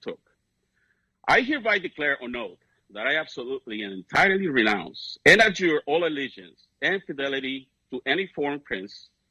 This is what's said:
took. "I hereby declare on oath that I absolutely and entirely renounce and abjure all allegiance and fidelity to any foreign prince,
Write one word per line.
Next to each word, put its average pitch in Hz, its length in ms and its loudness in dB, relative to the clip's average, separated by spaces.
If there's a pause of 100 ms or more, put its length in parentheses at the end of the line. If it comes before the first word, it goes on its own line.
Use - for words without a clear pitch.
took. - 180 -10 (1080)
"I 208 160 6
hereby 226 360 -2
declare 147 440 -2
on 120 140 -8
oath 101 220 -10 (340)
that 104 140 -6
I 143 100 0
absolutely 127 640 -8
and 101 100 -8
entirely 180 560 2
renounce 107 760 0
and 185 160 10
abjure 175 460 2
all 160 180 2
allegiance 131 640 -6 (160)
and 185 220 0
fidelity 135 640 -6 (220)
to 127 140 -8
any 165 220 -2
foreign 143 340 -4
prince, - 480 -10 (220)